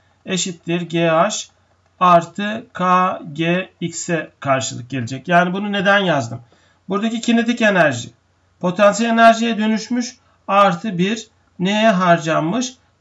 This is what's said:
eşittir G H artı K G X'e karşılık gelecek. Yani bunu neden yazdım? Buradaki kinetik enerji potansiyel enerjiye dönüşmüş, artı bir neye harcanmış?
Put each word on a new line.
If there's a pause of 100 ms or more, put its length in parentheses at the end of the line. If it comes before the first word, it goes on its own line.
(260)
eşittir
G
H (520)
artı
K (120)
G (100)
X'e (100)
karşılık
gelecek.
Yani
bunu
neden
yazdım? (480)
Buradaki
kinetik
enerji (500)
potansiyel
enerjiye
dönüşmüş, (320)
artı
bir (300)
neye
harcanmış? (260)